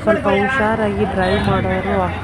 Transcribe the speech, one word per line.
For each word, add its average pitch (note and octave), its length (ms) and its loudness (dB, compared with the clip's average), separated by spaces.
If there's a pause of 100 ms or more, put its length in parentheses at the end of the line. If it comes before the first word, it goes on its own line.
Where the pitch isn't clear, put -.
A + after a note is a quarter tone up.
ಸ್ವಲ್ಪ G#3+ 260 2
ಹುಷಾರಾಗಿ G#3 760 0
ಡ್ರೈವ್ F#3+ 460 0
ಮಾಡೋರು F#3 580 0 (160)